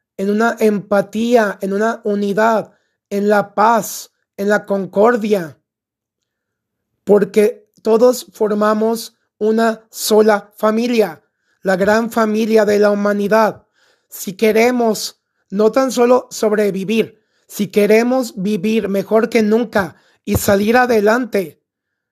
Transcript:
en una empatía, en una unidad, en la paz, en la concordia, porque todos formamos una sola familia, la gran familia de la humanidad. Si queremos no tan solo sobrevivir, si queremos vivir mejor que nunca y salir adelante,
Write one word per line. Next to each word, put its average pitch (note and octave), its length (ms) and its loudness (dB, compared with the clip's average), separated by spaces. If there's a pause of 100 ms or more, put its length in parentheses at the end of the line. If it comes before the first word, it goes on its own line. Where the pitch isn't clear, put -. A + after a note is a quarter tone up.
(180)
en G3 120 -4
una G#3+ 300 0
empatía, G#3+ 1040 0
en G3 120 -4
una A3 300 -2
unidad, G#3 720 -2 (360)
en G3+ 180 -4
la G3+ 280 0
paz, G#3+ 560 0 (240)
en G3+ 140 -4
la G3+ 180 -2
concordia, G3+ 920 -2 (1400)
porque G#3 640 0 (140)
todos A#3 520 2
formamos G#3+ 840 -2 (200)
una A3 520 -2
sola G#3+ 680 0
familia, G#3+ 680 -2 (380)
la F#3+ 160 -2
gran G#3+ 340 0
familia A3 540 0
de G#3 140 0
la G#3 120 2
humanidad. G3+ 760 0 (440)
Si - 240 -12
queremos A3 880 0 (280)
no G#3+ 220 0
tan C4 220 -2
solo B3 360 2
sobrevivir, G3+ 920 -2 (260)
si - 200 -6
queremos A3+ 680 2
vivir G#3 540 -2
mejor G#3 400 0
que A#3 120 0
nunca G#3+ 540 -2 (300)
y G3+ 100 -4
salir G#3 400 0
adelante, A3 880 0 (480)